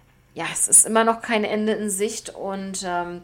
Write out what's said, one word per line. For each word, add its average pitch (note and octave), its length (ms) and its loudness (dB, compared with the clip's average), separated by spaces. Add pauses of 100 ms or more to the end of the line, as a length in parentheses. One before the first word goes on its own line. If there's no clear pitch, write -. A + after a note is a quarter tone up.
(320)
ja, D#3+ 180 -8
es - 180 -2
ist - 180 8
immer A3+ 180 4
noch A3+ 160 2
kein G#3+ 240 0
Ende G#3+ 280 0
in G#3 180 -4
Sicht G#3 440 -4
und, F#3+ 520 -8
ähm, F3 380 -4